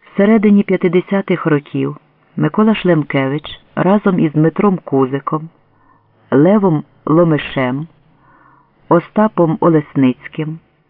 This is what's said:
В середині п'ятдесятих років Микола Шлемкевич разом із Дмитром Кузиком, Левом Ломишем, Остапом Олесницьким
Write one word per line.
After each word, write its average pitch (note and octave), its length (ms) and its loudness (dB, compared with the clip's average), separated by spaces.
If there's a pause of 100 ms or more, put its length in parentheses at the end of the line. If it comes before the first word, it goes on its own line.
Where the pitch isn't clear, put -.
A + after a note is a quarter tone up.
В - 120 -14
середині G3+ 460 4
п'ятдесятих F#3 840 -2
років C#3+ 500 -4 (400)
Микола G#3+ 380 0
Шлемкевич D3 840 -4 (140)
разом F#3+ 440 0
із D#3 140 0
Дмитром E3 520 0
Кузиком, C#3 640 -4 (800)
Левом E3+ 540 2 (220)
Ломишем, D3 800 0 (1000)
Остапом E3+ 720 0
Олесницьким D3+ 1000 -2 (320)